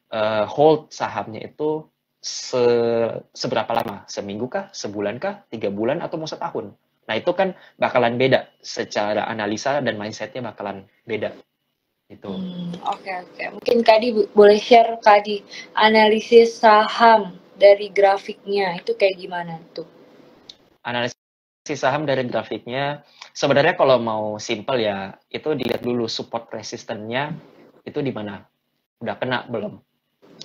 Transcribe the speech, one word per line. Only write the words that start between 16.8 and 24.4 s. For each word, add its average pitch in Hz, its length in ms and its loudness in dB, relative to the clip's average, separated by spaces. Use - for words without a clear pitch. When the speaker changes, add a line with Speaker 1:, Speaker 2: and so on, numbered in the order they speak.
Speaker 2:
dari 202 340 6
grafiknya 196 880 0
itu 226 160 -4
kayak 190 240 2
gimana 175 400 -10
tuh? 160 160 -14
Speaker 1:
Analisis 120 320 -4
saham 147 260 0
dari 156 240 0
grafiknya, 127 720 -6
sebenarnya 143 460 2
kalau 135 180 6
mau 110 400 -2
simple 113 460 -4